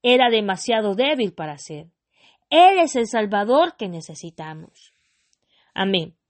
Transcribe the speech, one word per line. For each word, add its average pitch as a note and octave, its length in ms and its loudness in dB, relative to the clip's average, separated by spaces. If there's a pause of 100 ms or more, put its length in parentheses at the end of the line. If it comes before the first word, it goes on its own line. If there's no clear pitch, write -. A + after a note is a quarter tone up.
era B3 260 4
demasiado G#3+ 640 -2
débil B3+ 380 -2
para D#3 200 -10
hacer. D3+ 340 -16 (640)
Él F4+ 300 6
es E4 160 0
el A#3 120 0
Salvador A3 720 0
que G#3 120 -10
necesitamos. D#3+ 1040 -16 (800)
Amén. F#3 420 -4 (140)